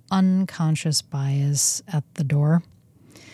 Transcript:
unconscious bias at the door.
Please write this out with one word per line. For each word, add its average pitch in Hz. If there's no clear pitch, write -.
unconscious 185
bias 139
at 151
the 160
door. 147